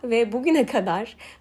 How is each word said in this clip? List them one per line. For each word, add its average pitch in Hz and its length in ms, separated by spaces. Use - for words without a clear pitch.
ve 233 280
bugüne 269 340
kadar 196 520